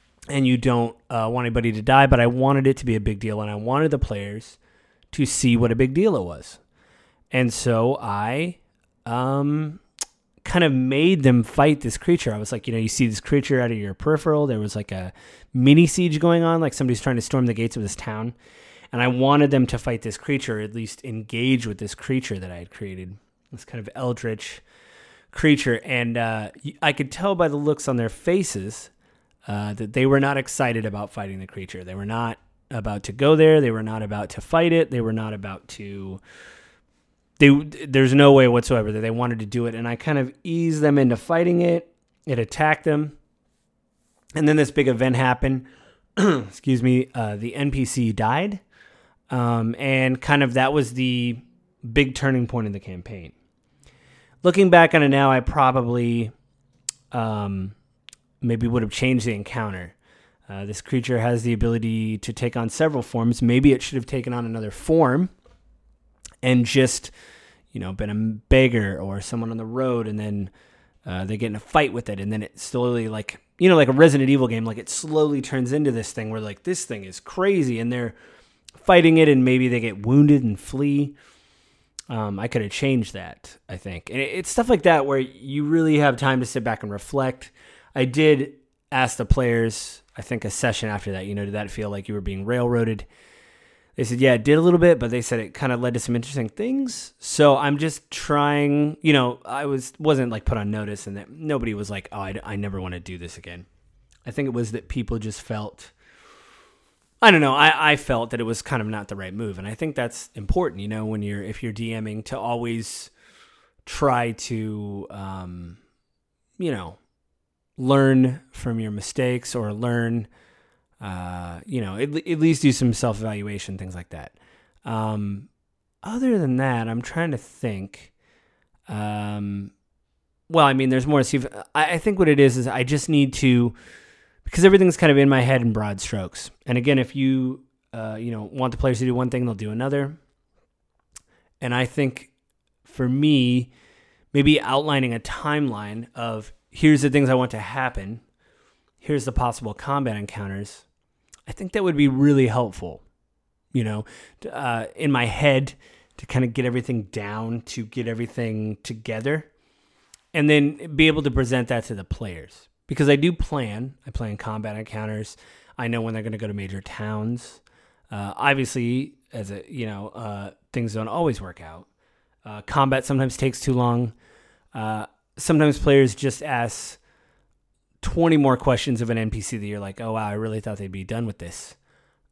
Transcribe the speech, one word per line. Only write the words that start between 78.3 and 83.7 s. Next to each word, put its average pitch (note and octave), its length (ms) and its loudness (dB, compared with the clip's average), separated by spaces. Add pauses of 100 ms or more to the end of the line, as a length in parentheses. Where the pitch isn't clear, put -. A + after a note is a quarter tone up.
fighting E3 440 6
it, D#3+ 100 8
and C3 160 6
maybe B2+ 240 4
they A#2+ 140 0
get G#2 240 -6
wounded C#3+ 380 6
and G#2+ 140 -2
flee. C#3+ 560 -4 (920)
Um, G#2+ 320 -6
I A2 80 -6
could A#2 140 -2
have G#2 100 -6
changed C3 420 -2
that, - 440 -16 (100)
I - 100 -12